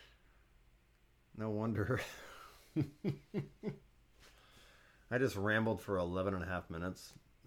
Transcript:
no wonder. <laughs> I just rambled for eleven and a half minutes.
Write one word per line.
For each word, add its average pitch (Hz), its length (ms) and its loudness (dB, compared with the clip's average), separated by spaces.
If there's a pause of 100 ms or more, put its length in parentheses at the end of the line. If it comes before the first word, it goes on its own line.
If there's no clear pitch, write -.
(1400)
no 110 100 -2
wonder. 107 560 2
<laughs> - 60 -10 (3000)
I 120 80 2
just 127 180 4
rambled 107 440 4
for 98 180 0
eleven 92 360 2
and 90 80 -2
a 82 40 -4
half 90 220 -4
minutes. 87 440 -6 (340)